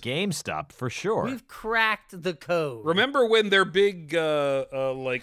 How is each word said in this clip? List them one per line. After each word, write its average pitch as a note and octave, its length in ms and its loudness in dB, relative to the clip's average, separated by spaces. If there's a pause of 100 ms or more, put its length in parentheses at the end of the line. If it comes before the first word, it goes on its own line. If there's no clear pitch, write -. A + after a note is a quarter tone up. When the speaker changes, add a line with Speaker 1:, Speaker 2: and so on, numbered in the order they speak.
Speaker 1:
GameStop, D3+ 680 -4
for B2+ 180 -6
sure. G3+ 340 -2
Speaker 2:
We've B3 240 -6
cracked A3 720 -2
the F3 120 -2
code. D3 520 -2
Speaker 3:
Remember A#3+ 400 2
when A3 240 4
their G3 140 6
big, F3+ 500 0
uh, D3 580 0
uh, C3+ 220 -2
like, B2+ 280 -4